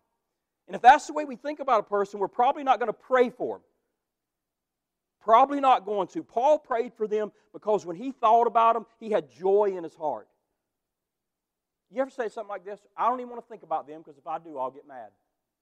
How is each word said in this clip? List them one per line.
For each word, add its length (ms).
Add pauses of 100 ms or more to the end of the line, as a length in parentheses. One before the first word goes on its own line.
(680)
And 80
if 80
that's 240
the 60
way 120
we 120
think 240
about 200
a 40
person, 340
we're 80
probably 380
not 160
gonna 120
pray 380
for 280
them. 60 (1600)
Probably 400
not 240
going 240
to. 160
Paul 340
prayed 360
for 120
them 240 (220)
because 340
when 80
he 160
thought 380
about 260
them, 120 (120)
he 120
had 200
joy 460
in 80
his 100
heart. 340 (1600)
You 100
ever 100
say 180
something 200
like 160
this? 200 (120)
"I 120
don't 120
even 100
wanna 120
think 200
about 240
them 160
'cause 160
if 80
I 120
do, 200
I'll 140
get 120
mad." 280 (500)